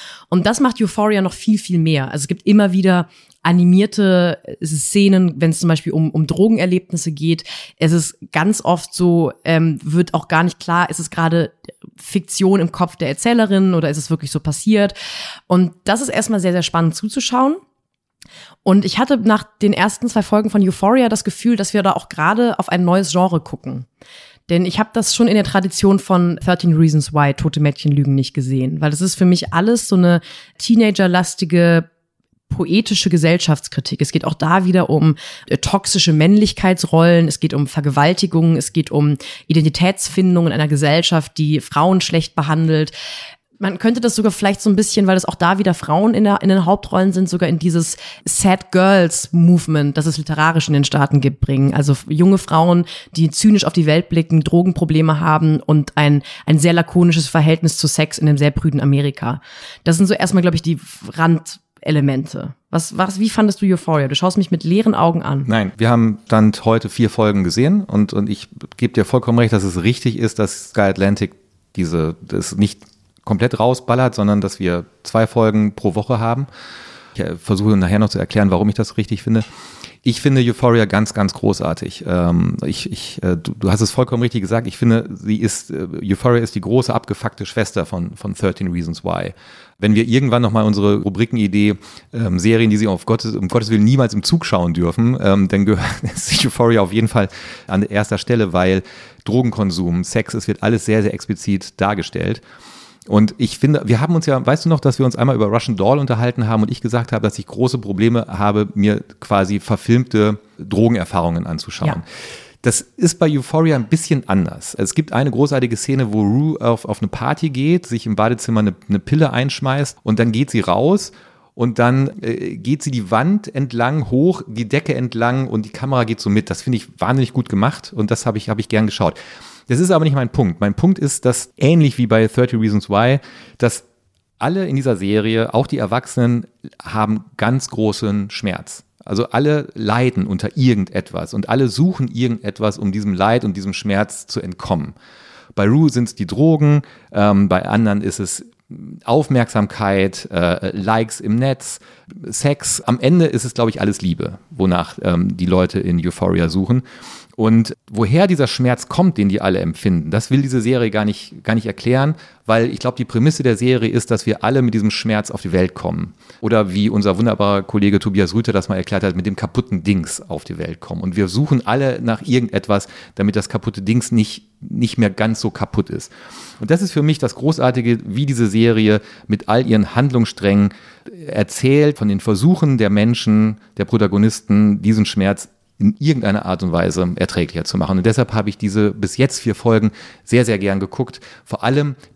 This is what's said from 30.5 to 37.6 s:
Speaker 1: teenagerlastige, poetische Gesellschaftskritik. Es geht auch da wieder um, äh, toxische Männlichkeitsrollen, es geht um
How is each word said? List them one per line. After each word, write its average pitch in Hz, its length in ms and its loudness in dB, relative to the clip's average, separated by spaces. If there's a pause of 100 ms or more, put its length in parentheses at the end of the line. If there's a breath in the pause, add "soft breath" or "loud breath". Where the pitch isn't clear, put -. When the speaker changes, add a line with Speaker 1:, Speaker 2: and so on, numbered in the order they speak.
Speaker 1:
teenagerlastige, 180 1300 2 (600)
poetische - 600 0
Gesellschaftskritik. 160 920 0
Es 143 120 -4
geht - 100 0
auch - 100 -4
da 175 300 0
wieder 180 260 2
um, 156 280 4 (300 loud breath)
äh, 127 100 -2
toxische - 560 0
Männlichkeitsrollen, 170 1120 4
es - 140 -4
geht - 120 -2
um 143 140 0